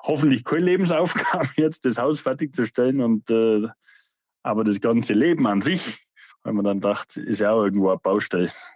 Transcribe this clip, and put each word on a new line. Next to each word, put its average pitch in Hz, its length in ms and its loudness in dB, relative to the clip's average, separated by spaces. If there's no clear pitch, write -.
hoffentlich 139 400 0
keine 160 220 -2
Lebensaufgabe, 175 840 0
<laughs> - 40 -20
jetzt 156 300 0
das 117 120 0
Haus 147 220 0
fertigzustellen 131 800 -2
und, 113 300 0
äh, 113 360 2
aber 110 200 -2
das 104 160 0
ganze 117 340 0
Leben 143 340 2
an 98 140 0
sich, 165 440 -4
weil 110 100 -6
man 101 120 -2
dann 98 160 -2
dacht, - 360 -4
ist 104 220 -4
ja 104 140 2
auch 110 100 2
irgendwo 98 260 2
eine 92 80 2
Baustelle. 95 540 -2